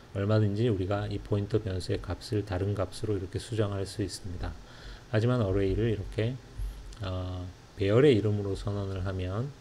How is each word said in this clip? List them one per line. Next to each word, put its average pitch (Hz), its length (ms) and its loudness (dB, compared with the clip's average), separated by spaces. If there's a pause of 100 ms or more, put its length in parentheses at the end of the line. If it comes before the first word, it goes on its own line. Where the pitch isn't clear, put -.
(140)
얼마든지 104 560 4
우리가 101 380 0
이 104 120 -4
포인터 104 420 0
변수의 95 400 -2
값을 101 440 -4
다른 98 300 0
값으로 101 420 -2
이렇게 92 220 -6
수정할 101 460 0
수 - 180 -4
있습니다. - 500 -6 (560)
하지만 120 320 4
array를 98 500 4
이렇게, 107 440 -2 (680)
어, 90 460 -4 (300)
배열의 113 380 8
이름으로 101 400 2
선언을 98 500 -4
하면 95 440 -2 (120)